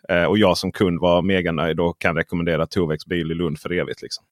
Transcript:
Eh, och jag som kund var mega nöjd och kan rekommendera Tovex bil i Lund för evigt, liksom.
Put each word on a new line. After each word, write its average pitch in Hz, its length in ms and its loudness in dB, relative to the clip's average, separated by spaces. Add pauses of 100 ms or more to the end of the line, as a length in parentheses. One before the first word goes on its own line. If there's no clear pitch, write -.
Eh, 87 160 2
och 90 140 2
jag 92 200 4
som 92 140 -4
kund 87 280 0
var 87 220 4
mega 90 300 0
nöjd 80 280 -2
och 85 200 0
kan 85 160 -2
rekommendera 82 500 -2
Tovex 78 400 -2
bil 85 240 -4
i 82 40 -4
Lund 82 240 -2
för - 140 -8
evigt, 85 300 -4
liksom. - 300 -12